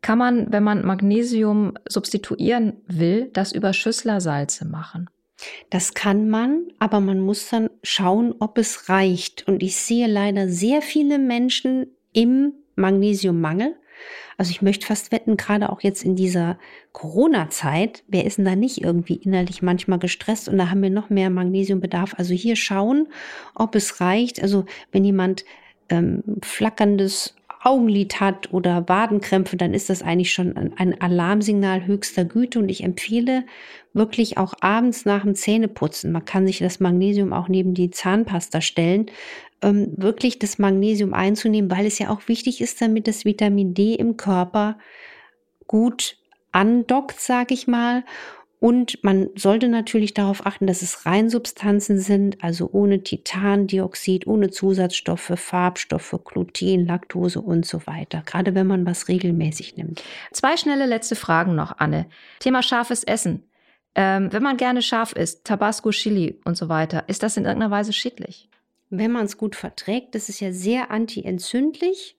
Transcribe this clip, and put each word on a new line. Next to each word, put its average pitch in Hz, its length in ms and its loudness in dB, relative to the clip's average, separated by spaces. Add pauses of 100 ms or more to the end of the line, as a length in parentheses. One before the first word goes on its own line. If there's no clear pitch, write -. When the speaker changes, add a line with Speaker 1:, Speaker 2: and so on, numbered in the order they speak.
Speaker 1:
kann 226 160 2
man, 247 340 2
wenn 208 120 2
man 208 200 2
Magnesium 208 920 2 (100)
substituieren 208 1000 -2
will, 180 460 0
das 196 180 -2
über 208 200 0
Schüsslersalze 180 920 -2
machen? 160 440 -10 (600)
Speaker 2:
Das - 240 -2
kann 208 360 2
man, 254 340 0 (160)
aber 214 200 2
man 196 200 2
muss 196 300 -2
dann 226 200 0 (140)
schauen, 208 560 2
ob 214 180 -2
es - 320 -2
reicht. 185 580 0
Und 190 140 2
ich 185 140 -2
sehe 233 320 0
leider 202 420 0
sehr 220 320 0
viele 294 380 2
Menschen 254 680 0 (260)
im 262 400 4 (220)
Magnesiummangel. 196 1000 2 (600)
Also 180 120 -2
ich 175 140 -4
möchte 196 240 2
fast - 240 -4
wetten, 220 260 0
gerade 208 340 0
auch - 100 -8
jetzt 202 220 -2
in 185 120 2
dieser 180 420 0 (360)
Corona-Zeit, 170 1120 0
wer 196 180 0
ist 202 140 -2
denn 196 60 4
da 185 100 2
nicht 247 260 0
irgendwie 170 360 0
innerlich 185 440 -2
manchmal 180 380 0
gestresst 185 500 -4
und 196 80 2
da 180 140 2
haben 196 100 2
wir 190 80 2
noch 208 220 -2
mehr 190 180 2
Magnesiumbedarf. 185 880 0
Also 180 160 -2
hier 220 220 0
schauen, 226 520 0 (460)
ob 220 220 -2
es - 260 -2
reicht. 220 400 0
Also 196 240 2 (260)
wenn 196 120 4
jemand, 190 420 2 (440)
ähm, 170 340 0 (180)
flackerndes 202 960 0 (280)
Augenlid 220 560 4
hat 190 320 0
oder 175 380 0
Wadenkrämpfe, 196 680 2
dann 170 200 0
ist - 140 -2
das 180 120 -2
eigentlich 175 320 0
schon 180 240 -2
ein, - 200 -4
ein 185 220 0
Alarmsignal 190 840 2
höchster 196 400 0
Güte. 240 320 0
Und 202 120 2
ich 190 140 -6
empfehle 240 600 0 (480)
wirklich 220 460 0
auch 190 220 -2
abends 233 440 2
nach 202 160 2
dem 196 140 0
Zähneputzen, 208 760 -2
man 165 140 -2
kann 190 220 2
sich 190 120 -2
das 180 200 -2
Magnesium 190 540 2
auch 175 160 -2
neben 185 240 2
die 180 180 2
Zahnpasta 185 720 0
stellen, 180 500 0 (500)
ähm, 202 340 2
wirklich 220 440 0
das - 180 -4
Magnesium 202 560 2
einzunehmen, 208 560 2
weil 185 160 0
es 208 140 -2
ja 202 100 -2
auch 214 180 -4
wichtig 233 340 -2
ist, - 200 -4
damit 220 260 2
das 214 180 -4
Vitamin 202 500 2
D 208 180 2
im 226 240 0
Körper 208 640 0 (880)
gut 233 500 0 (340)
andockt, 240 680 2
sag 247 320 -2
ich 254 160 -2
mal. 240 360 0 (580)
Und 240 420 2
man 190 320 4
sollte 220 340 2
natürlich 226 440 0
darauf 196 320 0
achten, 196 220 0
dass 180 160 0
es - 240 -6
Reinsubstanzen 208 920 2
sind, 196 440 2
also 170 280 -2
ohne 196 300 4
Titandioxid, 190 1300 -2
ohne 208 240 2
Zusatzstoffe, 180 840 -2
Farbstoffe, - 880 -2
Gluten, 180 600 0
Laktose 175 560 -2
und 170 240 0
so - 220 -8
weiter, 156 360 -8
gerade 180 300 -2
wenn 190 140 2
man 185 180 2
was 175 220 -4
regelmäßig 170 680 -2
nimmt. 160 260 -10 (280)
Speaker 1:
Zwei 311 260 0
schnelle 277 280 0
letzte 226 300 -2
Fragen 170 400 0
noch, 151 240 -4
Anne. 156 260 0 (320)
Thema 254 240 2
scharfes 240 420 -2
Essen. - 460 -2 (460)
Ähm, 190 360 2
wenn 214 120 -2
man 269 140 0
gerne 247 260 0
scharf 226 300 -2
isst, - 300 -6
Tabasco, 208 460 0
Chili 208 560 0
und 170 100 -2
so 165 140 -6
weiter, 160 380 -2
ist - 160 -4
das 214 140 -2
in 196 80 -2
irgendeiner 208 260 -2
Weise 208 220 -2
schädlich? - 540 -8 (440)
Speaker 2:
Wenn 214 200 -2
man's 220 280 -4
gut 208 160 -4
verträgt, - 580 -8
das 214 160 -8
ist 208 100 -12
ja 190 120 -6
sehr 196 400 -4
antientzündlich 240 1300 -4